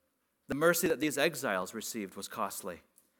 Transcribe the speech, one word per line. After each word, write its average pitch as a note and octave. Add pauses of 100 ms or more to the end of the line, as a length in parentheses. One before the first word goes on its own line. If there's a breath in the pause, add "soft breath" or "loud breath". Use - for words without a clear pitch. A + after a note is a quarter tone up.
(480)
The C3+
mercy E3+
that C3+
these D3+
exiles B2+
received G#2
was G2
costly. F#2+ (400)